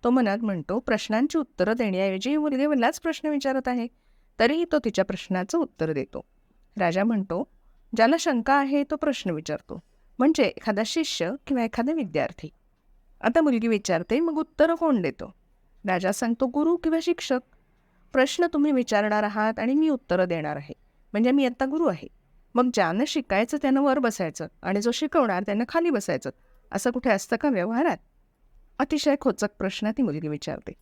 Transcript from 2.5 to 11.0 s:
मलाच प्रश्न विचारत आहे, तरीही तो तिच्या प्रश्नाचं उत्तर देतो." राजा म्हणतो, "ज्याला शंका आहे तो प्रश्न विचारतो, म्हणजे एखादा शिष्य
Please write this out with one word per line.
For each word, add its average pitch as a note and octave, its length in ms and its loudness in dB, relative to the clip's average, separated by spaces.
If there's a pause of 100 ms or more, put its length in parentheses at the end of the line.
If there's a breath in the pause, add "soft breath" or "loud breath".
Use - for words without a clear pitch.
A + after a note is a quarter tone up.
मलाच C#4 320 2
प्रश्न D#4 300 -4
विचारत C4+ 380 -2
आहे, B3 200 -2 (520)
तरीही D4+ 320 4
तो D4+ 80 4
तिच्या G3 260 0
प्रश्नाचं F#3+ 520 -4
उत्तर D#3+ 360 -4
देतो." - 320 -6 (520)
राजा F3+ 260 0
म्हणतो, G3+ 440 -2 (480)
"ज्याला A3+ 240 6
शंका C4+ 340 2
आहे C#4 300 2
तो D4 120 -4
प्रश्न C#4 340 -2
विचारतो, D#3 500 -8 (400)
म्हणजे C#4+ 240 4
एखादा G#3 420 0
शिष्य A3 480 -2 (140)